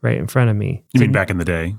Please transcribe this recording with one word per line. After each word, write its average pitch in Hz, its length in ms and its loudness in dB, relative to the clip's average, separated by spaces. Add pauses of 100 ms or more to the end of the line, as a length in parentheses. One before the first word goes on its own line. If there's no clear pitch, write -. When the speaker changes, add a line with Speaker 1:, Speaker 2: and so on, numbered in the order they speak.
Speaker 1:
right 117 160 -2
in 120 120 -4
front 120 220 2
of 107 60 0
me. - 360 -4
Speaker 2:
You 123 80 4
mean 135 80 4
Speaker 1:
To 135 40 2
Speaker 2:
back 98 180 0
in 92 80 -2
the 82 60 -2
day? 85 340 -2